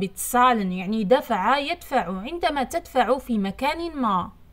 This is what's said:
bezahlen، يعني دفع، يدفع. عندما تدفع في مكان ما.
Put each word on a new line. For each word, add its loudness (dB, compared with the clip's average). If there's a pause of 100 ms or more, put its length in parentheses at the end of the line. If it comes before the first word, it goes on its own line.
bezahlen، 2
يعني -2
دفع، 2
يدفع. -4
عندما -2
تدفع 0
في -2
مكان -2
ما. 0 (220)